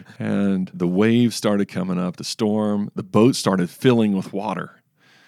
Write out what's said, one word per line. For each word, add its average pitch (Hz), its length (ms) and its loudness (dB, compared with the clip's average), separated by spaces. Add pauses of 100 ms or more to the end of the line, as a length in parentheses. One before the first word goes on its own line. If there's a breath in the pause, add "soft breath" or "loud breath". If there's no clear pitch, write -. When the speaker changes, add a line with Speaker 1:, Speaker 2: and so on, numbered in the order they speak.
Speaker 1:
<laughs> - 100 -20
Speaker 2:
And 101 540 -2
the 90 160 -2
waves 113 480 2
started 101 320 0
coming 92 300 -4
up, 90 180 -4
the - 80 -12
storm, 104 720 -2
the - 80 -6
boat 113 340 4
started 95 340 0
filling 113 440 2
with 95 180 -6
water. 95 440 -8 (520 soft breath)